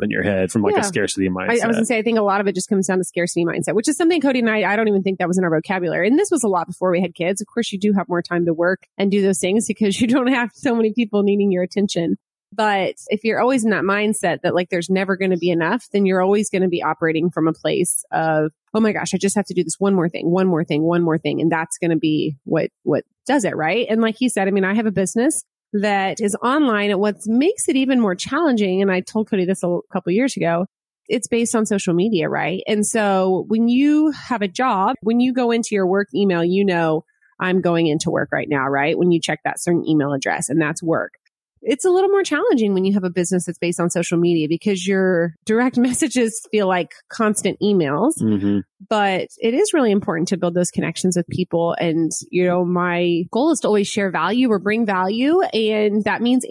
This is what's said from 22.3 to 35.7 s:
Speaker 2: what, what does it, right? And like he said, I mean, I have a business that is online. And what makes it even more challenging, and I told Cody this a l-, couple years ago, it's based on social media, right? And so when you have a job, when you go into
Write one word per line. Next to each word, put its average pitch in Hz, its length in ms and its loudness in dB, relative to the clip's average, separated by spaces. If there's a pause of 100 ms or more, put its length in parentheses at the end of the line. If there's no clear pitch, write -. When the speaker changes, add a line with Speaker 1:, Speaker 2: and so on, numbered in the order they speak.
Speaker 2:
what, 160 260 -2 (140)
what 143 220 0 (200)
does 254 180 0
it, 165 120 -2
right? 170 340 -2
And 220 120 0
like 220 180 0
he 254 100 0
said, 196 180 0
I 196 40 2
mean, 196 140 2
I 196 100 0
have 220 100 0
a 220 60 0
business 226 520 0 (320)
that 196 460 -2
is 196 220 0
online. 233 480 2
And 185 80 0
what 208 160 0 (100)
makes 262 420 0
it 302 80 0
even 262 240 2
more 202 140 2
challenging, 208 720 0
and 196 80 2
I 185 100 0
told 220 260 -4
Cody 185 180 0
this 185 180 -2
a - 20 -2
l-, 175 160 -2 (100)
couple 175 200 -4
years 233 260 0
ago, 170 300 0 (420)
it's 233 180 -2
based 233 280 0
on 220 100 2
social 190 300 0
media, 175 340 0
right? 151 380 -4
And 208 180 0
so 190 640 0
when 226 200 0
you 294 440 4
have 233 320 -6
a 202 40 0
job, 226 540 0
when 226 180 0
you 254 140 2
go 247 160 0
into 233 220 0